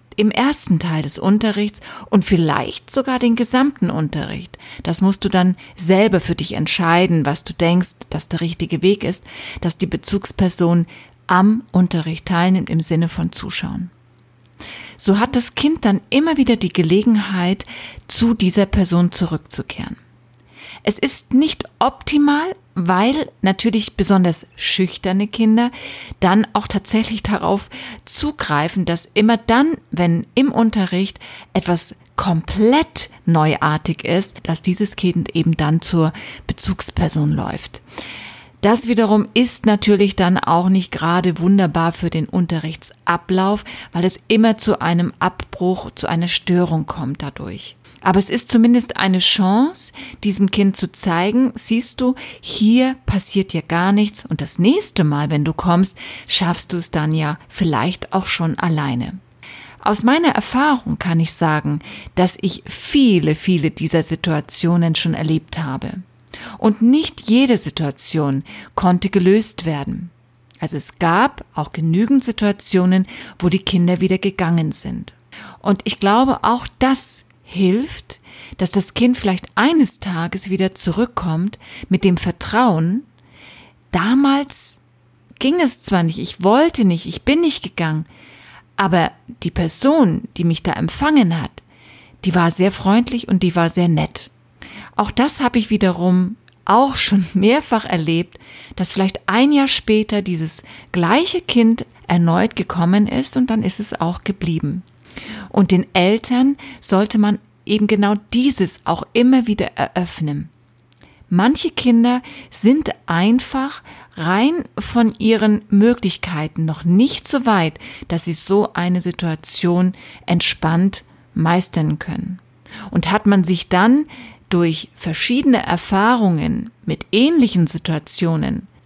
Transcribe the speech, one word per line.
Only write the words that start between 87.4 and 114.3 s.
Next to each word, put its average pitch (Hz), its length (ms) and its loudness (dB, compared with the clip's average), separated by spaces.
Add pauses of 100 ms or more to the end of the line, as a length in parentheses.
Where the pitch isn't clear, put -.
nicht 320 240 0
gegangen, 156 400 -4 (720)
aber 180 340 2 (320)
die 170 80 -4
Person, 214 840 2
die 170 80 -4
mich 165 180 0
da 170 100 -2
empfangen 175 680 0
hat, - 220 -12 (640)
die 175 80 0
war 170 160 4
sehr 185 200 2
freundlich 233 580 0
und 180 140 2
die 175 140 0
war 165 140 0
sehr 175 180 0
nett." 156 420 -2 (640)
Auch 214 160 -2
das 277 300 0
habe 247 180 0
ich 214 120 -2
wiederum 185 640 2 (300)
auch 254 300 2
schon 196 340 2
<laughs> - 20 -18
mehrfach 220 540 0
erlebt, 165 520 -2 (380)
dass 180 160 -4
vielleicht 190 340 -2
ein 254 260 4
Jahr 277 160 4
später 214 520 0
dieses 170 440 -4 (280)
gleiche 233 480 0
Kind 233 460 2 (220)
erneut 170 480 2
gekommen 180 500 0
ist - 320 -2
und 254 100 0
dann 220 140 0
ist 190 180 -4
es - 180 -4
auch 175 260 -4
geblieben. 165 580 -4 (640)
Und 196 240 2
den 180 220 2
Eltern 226 640 2 (240)
sollte 208 380 2
man 208 200 2 (260)
eben 208 220 0
genau 208 280 2 (180)
dieses 240 520 0
auch 170 180 -4 (120)
immer 240 320 4
wieder 208 300 -4
eröffnen. 156 720 -6 (800)
Manche 226 420 2
Kinder 247 520 2 (280)
sind 269 400 2 (160)
einfach 240 760 0 (320)
rein 233 500 0 (140)